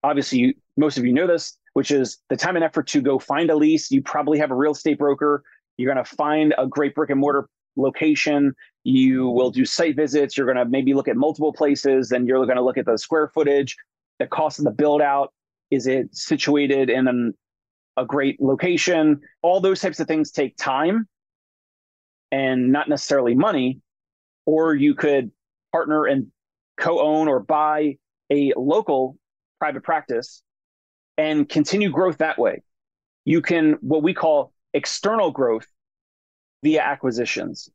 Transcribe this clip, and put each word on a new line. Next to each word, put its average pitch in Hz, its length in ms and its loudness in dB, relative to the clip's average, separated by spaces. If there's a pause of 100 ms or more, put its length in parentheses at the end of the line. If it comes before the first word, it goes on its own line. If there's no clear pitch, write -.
Obviously, 139 360 0
you, 127 140 2 (240)
most 143 200 0
of 123 80 -2
you 123 80 2
know 170 140 2
this, 170 300 -2 (160)
which 139 180 0
is 131 260 0 (120)
the 135 60 0
time 175 200 -4
and 165 100 0
effort 156 220 -4
to 147 140 0
go 135 180 0
find 156 300 -2
a 160 60 2
lease. 151 360 2
You 135 100 2
probably 147 380 -2
have 151 120 0
a 127 40 -2
real 147 160 0
estate 147 260 -2
broker. 143 460 0 (340)
You're 127 160 -2
gonna 131 100 -2
find 151 540 0
a 135 80 0
great 139 300 -2
brick 151 160 -2
and 139 80 0
mortar 143 280 0 (300)
location. 143 760 0 (300)
You 131 460 4
will 123 220 2
do 123 140 2
site 165 300 -2
visits. 143 420 0
You're 135 100 0
gonna 123 180 2
maybe 135 280 0
look 135 140 0
at 117 80 0
multiple 147 380 0
places. 135 560 2
Then 123 160 0
you're 131 200 2
gonna 123 160 0
look 127 160 0
at 127 80 -2
the 113 120 2
square 151 360 0
footage, 143 420 0 (440)
the 123 80 -2
cost 156 320 -4
of 147 60 0
the 117 60 2
build 147 300 2
out. 139 320 0 (380)
Is 131 160 0
it 131 280 -2
situated 139 760 0
in 131 180 2
an, 120 260 -2 (640)
a 127 80 -2
great 139 340 -2
location? 156 800 0 (220)
All 180 180 2
those 190 220 0
types 175 180 -4
of 156 80 -4
things 156 240 -2
take 135 260 -4
time 170 500 -2 (1200)
and 131 400 0
not 143 160 0
necessarily 139 460 0
money. 131 480 0 (640)
Or 156 300 2
you 143 180 2
could 139 380 0 (400)
partner 156 340 -2
and 135 220 -2 (500)
co-own 156 500 0
or 135 120 0
buy 151 580 -2 (340)
a 139 240 0
local 139 600 -2 (420)
private 143 240 -6
practice 135 600 -6 (720)
and 151 320 0
continue 190 400 0
growth 160 300 -2
that 160 180 -2
way. 107 240 -2 (600)
You 160 180 2
can, 156 400 2
what 147 220 0
we 185 100 0
call 151 400 0 (200)
external 196 580 -2
growth 117 340 0 (1000)
via 151 180 2
acquisitions. 120 920 -4